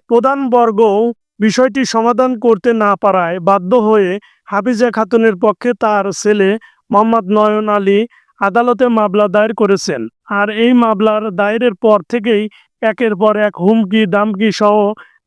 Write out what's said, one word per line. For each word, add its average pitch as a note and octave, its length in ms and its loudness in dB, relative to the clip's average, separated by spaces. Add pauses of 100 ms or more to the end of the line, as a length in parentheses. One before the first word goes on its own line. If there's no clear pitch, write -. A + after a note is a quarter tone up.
প্রধান B3+ 320 0 (100)
বর্গ A#3 300 2 (600)
বিষয়টি B3 460 0
সমাধান A#3 540 0
করতে A#3 340 0
না G#3+ 220 0
পারায় F3+ 440 0
বাধ্য F#3 360 0
হয়ে G#3+ 360 2 (360)
হাফিজা A3+ 440 -2
খাতুনের A3+ 440 0
পক্ষে G#3+ 380 -2
তার G#3 380 -2
ছেলে G#3 380 0 (400)
মোহাম্মদ A3 400 0
নয়ন G#3+ 400 0
আলী G3+ 300 2 (420)
আদালতে A#3 460 0
মামলা G#3+ 400 0
দায়ের G#3+ 260 0
করেছেন। F#3+ 480 -2 (280)
আর G3+ 220 -2
এই A3+ 220 0
মামলার A3 580 2
দায়েরের G#3 440 -2
পর G#3+ 220 2 (120)
থেকেই A3 340 -2 (380)
একের A3 340 -2
পর G#3 200 2
এক G#3 220 -2
হুমকি, G#3+ 480 0
দামকি G3+ 460 0
সহ G#3 240 2 (520)